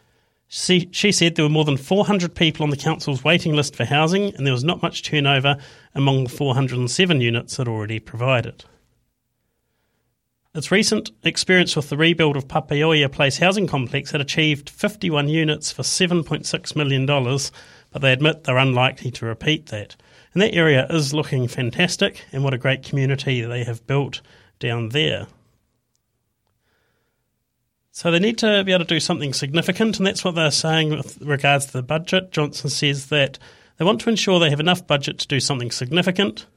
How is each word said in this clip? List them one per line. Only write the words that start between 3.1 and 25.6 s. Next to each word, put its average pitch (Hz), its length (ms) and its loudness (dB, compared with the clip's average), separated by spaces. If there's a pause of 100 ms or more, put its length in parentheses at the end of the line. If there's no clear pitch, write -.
waiting 170 320 2
list 143 200 -2
for 120 100 -2
housing, 170 480 2
and 135 120 -4
there 135 60 2
was 123 100 0
not 170 200 0
much 170 200 -4
turnover 139 540 2 (380)
among 139 300 2
the 123 40 -6
four 135 260 -2
hundred 127 260 0
and 123 100 -2
seven 175 320 2
units 117 360 -2
it 131 80 -2
already 110 320 -4
provided. 120 680 -4 (1900)
Its 151 160 -6
recent 208 400 0 (120)
experience 175 520 2
with 147 140 -2
the 147 80 -4
rebuild 160 400 4
of 135 100 -4
Papaioia 151 640 2
Place 139 280 0
housing 190 280 2
complex 139 440 -4
had 151 100 -2
achieved 147 480 0
fifty-one 160 640 -2
units 156 420 0
for - 100 -10
seven 175 400 0
point 147 220 -6
six - 320 -6
million 139 300 0
dollars, 135 440 0 (400)
but - 120 -8
they 135 100 4
admit 147 320 0
they're 127 140 2
unlikely 131 540 2
to 123 120 -12
repeat 151 440 -4
that. - 280 -12 (380)
And 175 80 2
that 214 100 2
area 156 380 4
is 147 240 -2
looking 135 340 -2
fantastic, 180 840 -2
and 135 120 -2
what 135 80 0
a 127 60 -4
great 131 240 -2
community 135 580 -2
they 120 240 -6
have 113 220 -10
built 139 340 -2 (380)
down 117 320 -4
there. 139 360 -2 (2750)